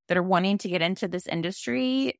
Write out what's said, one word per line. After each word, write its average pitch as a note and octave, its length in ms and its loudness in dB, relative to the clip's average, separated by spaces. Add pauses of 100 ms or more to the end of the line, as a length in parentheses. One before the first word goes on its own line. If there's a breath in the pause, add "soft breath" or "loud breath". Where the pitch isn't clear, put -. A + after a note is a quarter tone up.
that F3+ 100 2
are F3+ 60 2
wanting F#3 340 4
to G3+ 100 -6
get F3+ 140 0
into F#3 260 0
this F3+ 200 -6
industry B3 920 -2